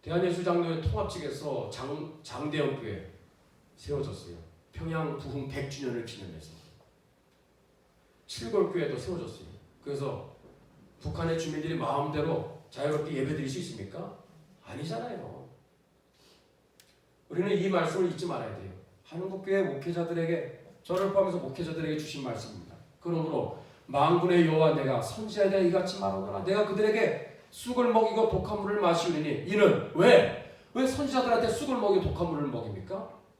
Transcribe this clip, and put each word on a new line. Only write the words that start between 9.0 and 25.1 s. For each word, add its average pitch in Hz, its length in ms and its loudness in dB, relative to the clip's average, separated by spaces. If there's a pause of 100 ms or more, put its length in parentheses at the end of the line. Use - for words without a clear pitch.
그래서 139 520 -6 (640)
북한의 165 380 -2
주민들이 151 360 -4
마음대로 151 840 -2 (120)
자유롭게 147 440 -2
예배드릴 135 340 -2
수 123 120 -6
있습니까? 95 580 -10 (460)
아니잖아요. 165 800 -8 (1800)
우리는 185 280 0
이 180 120 2
말씀을 180 420 2
잊지 175 160 -6
말아야 110 300 -6
돼요. 95 160 -14 (320)
한국교회 190 580 -2
목회자들에게, 170 1000 -2 (180)
저를 190 300 0
포함해서 196 260 4
목회자들에게 156 600 -4
주신 139 260 -8
말씀입니다. 107 500 -8 (260)
그러므로 - 580 -2 (280)
"만군의 175 600 6
여호와, 156 280 6
내가 135 260 2
선지자에 208 500 0